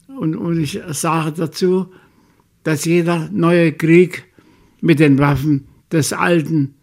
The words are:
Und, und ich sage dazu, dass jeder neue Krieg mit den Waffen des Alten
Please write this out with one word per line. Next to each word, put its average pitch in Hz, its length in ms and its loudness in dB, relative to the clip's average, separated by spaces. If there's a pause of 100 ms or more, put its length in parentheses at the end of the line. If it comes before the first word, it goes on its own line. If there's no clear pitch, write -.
Und, 196 280 -6
und 170 240 -4
ich 151 200 -6 (100)
sage 160 440 -4
dazu, 180 600 -2 (680)
dass 160 220 -2
jeder 170 460 0
neue 170 420 2
Krieg 170 500 2 (580)
mit 156 180 2
den 139 200 4
Waffen 143 480 0 (240)
des 160 220 0
Alten 165 680 0